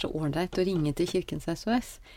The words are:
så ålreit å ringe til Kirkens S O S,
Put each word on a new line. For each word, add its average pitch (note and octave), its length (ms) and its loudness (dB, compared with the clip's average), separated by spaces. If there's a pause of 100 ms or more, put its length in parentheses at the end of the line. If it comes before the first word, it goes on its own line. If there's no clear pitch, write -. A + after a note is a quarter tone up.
så - 100 -2
ålreit D#3 400 0
å F#3 80 4
ringe E3 320 2
til E3+ 140 2
Kirkens E3 420 -2
S D#3+ 160 -4
O A3 80 2
S, B3 140 0 (280)